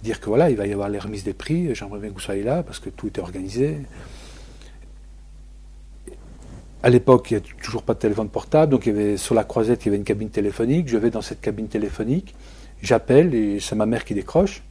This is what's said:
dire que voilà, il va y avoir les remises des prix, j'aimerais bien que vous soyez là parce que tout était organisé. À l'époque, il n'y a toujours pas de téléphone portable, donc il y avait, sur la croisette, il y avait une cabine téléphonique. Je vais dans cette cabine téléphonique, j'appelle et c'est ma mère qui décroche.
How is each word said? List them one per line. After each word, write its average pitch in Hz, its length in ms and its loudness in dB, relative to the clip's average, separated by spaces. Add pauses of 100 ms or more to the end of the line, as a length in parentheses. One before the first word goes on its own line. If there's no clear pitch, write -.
dire 107 180 -6
que - 60 -10
voilà, 135 240 4
il 120 60 2
va 101 100 -2
y 104 60 -2
avoir 101 180 -2
les 101 80 -4
remises 98 260 -10
des 101 80 -4
prix, 160 420 -4
j'aimerais 104 240 -10
bien 104 120 -8
que 98 40 -12
vous 95 60 -14
soyez 101 220 -6
là 143 200 -2
parce - 160 -12
que - 120 -12
tout - 160 -10
était 101 160 -6
organisé. 95 560 -4 (3000)
À 123 80 8
l'époque, 123 400 6
il 110 80 2
n'y 95 40 -4
a - 20 -16 (160)
toujours - 220 -8
pas 117 120 0
de - 40 -12
téléphone 104 300 -2
portable, 151 420 2
donc 127 160 2
il 110 80 2
y - 20 0
avait, 104 200 2
sur - 180 -2
la 107 100 4
croisette, 113 400 0
il - 20 2
y - 20 2
avait 101 80 2
une 101 80 -2
cabine 107 240 -2
téléphonique. 117 600 -2
Je 117 80 0
vais 113 140 2
dans 113 120 -6
cette - 180 -12
cabine 107 260 -4
téléphonique, 110 680 -4 (480)
j'appelle 131 520 6
et 104 260 0
c'est - 140 -6
ma 107 120 0
mère 113 180 -2
qui 110 100 -6
décroche. 156 560 0